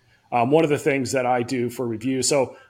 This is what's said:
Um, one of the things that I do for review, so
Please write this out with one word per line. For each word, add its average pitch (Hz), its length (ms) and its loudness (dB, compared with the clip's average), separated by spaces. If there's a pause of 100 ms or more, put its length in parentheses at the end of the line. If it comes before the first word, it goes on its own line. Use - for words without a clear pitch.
(320)
Um, 120 200 2
one 165 120 6
of 156 60 2
the 147 80 2
things 135 360 -2
that 131 120 0
I 123 180 0
do 123 260 -2
for 120 180 -6
review, 123 340 -4
so 127 340 0 (140)